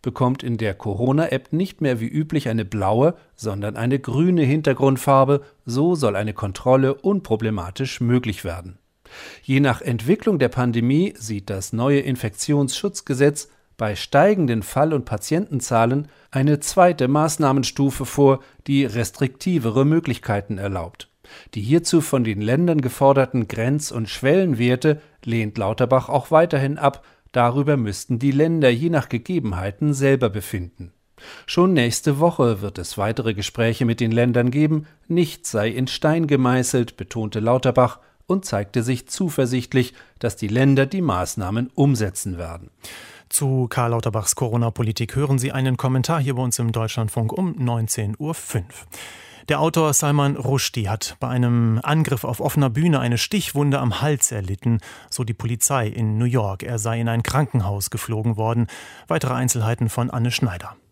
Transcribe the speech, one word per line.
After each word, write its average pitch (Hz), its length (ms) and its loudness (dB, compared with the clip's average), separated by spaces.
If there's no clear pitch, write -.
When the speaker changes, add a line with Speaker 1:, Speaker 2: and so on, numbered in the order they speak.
Speaker 1:
bekommt 127 400 -2
in 120 160 -4
der 104 160 -2
Corona-App 131 760 -2
nicht 175 280 -4
mehr 127 200 0
wie 113 60 -4
üblich 151 420 -2
eine 113 160 0
blaue, 110 500 2
sondern 101 420 -6
eine 127 220 0
grüne 160 440 2
Hintergrundfarbe. 139 1000 2
So 143 300 2
soll 120 220 0
eine 104 180 -4
Kontrolle 131 600 2
unproblematisch 110 1040 -2
möglich 120 440 0
werden. 87 340 -10
Je 135 180 0
nach 131 200 2
Entwicklung 151 580 0
der 123 120 2
Pandemie 127 640 0
sieht 107 340 -8
das 95 220 -6
neue 139 280 2
Infektionsschutzgesetz 143 1500 -2
bei 104 200 -4
steigenden 147 680 2
Fall- 151 300 0
und 131 120 -2
Patientenzahlen 135 1040 -2
eine 143 300 2
zweite 175 480 4
Maßnahmenstufe 139 960 0
vor, 135 360 4
die 139 180 2
restriktivere 120 1000 0
Möglichkeiten 113 760 0
erlaubt. 95 500 -8
Die 110 60 -6
hierzu 160 400 4
von 135 220 0
den 107 180 -2
Ländern 151 400 2
geforderten 131 680 2
Grenz- 131 420 -2
und 113 180 -6
Schwellenwerte 143 920 2
lehnt 113 340 -2
Lauterbach 120 500 2
auch 143 220 -2
weiterhin 151 480 2
ab. 139 260 0
Darüber 131 460 2
müssten 117 420 -4
die 135 120 0
Länder 151 400 4
je 127 180 0
nach 156 220 0
Gegebenheiten 117 840 -2
selber 135 380 2
befinden. 92 640 -8
Schon 185 280 4
nächste 135 440 2
Woche 127 440 2
wird 101 160 -8
es - 180 -10
weitere 110 380 -2
Gespräche 113 500 -2
mit 113 160 0
den 117 100 2
Ländern 120 400 2
geben. 151 360 0
Nichts 170 440 -2
sei 110 180 0
in 123 180 -2
Stein 160 400 0
gemeißelt, 127 720 2
betonte 107 440 -6
Lauterbach 123 580 2
und 190 200 -2
zeigte 101 360 -4
sich 123 260 -4
zuversichtlich, 127 840 -2
dass 113 180 -4
die 104 120 -6
Länder 135 380 4
die 185 160 -4
Maßnahmen 101 720 -2
umsetzen 107 640 0
werden. 85 320 -12
Speaker 2:
Zu 131 400 -2
Karl 117 220 0
Lauterbachs 113 440 -2
Corona-Politik 117 800 -2
hören 135 240 0
Sie 127 140 -4
einen 131 240 0
Kommentar 131 440 0
hier 131 140 -2
bei 127 80 -2
uns 123 160 -2
im 117 140 0
Deutschlandfunk 113 580 -2
um 185 280 -4
neunzehn 113 600 -4
Uhr 151 140 -6
fünf. - 540 -8
Der 143 100 2
Autor 156 340 2
Salman 143 420 2
Rushdie 123 540 -2
hat - 300 -6
bei 123 80 -4
einem 120 540 2
Angriff 151 420 0
auf 120 160 -6
offener 143 280 2
Bühne 147 320 2
eine 120 160 0
Stichwunde 143 600 0
am 123 240 -2
Hals 147 280 0
erlitten, 104 500 -2
so - 160 -6
die 113 80 -6
Polizei 120 560 -2
in 107 300 -2
New 120 80 2
York. 107 360 0
Er 120 160 -6
sei 113 220 -2
in 117 80 0
ein 117 140 0
Krankenhaus 101 640 -2
geflogen 110 480 -4
worden. 113 300 0
Weitere 147 260 -2
Einzelheiten 120 560 -2
von 120 220 -2
Anne 120 220 -2
Schneider. 92 440 -4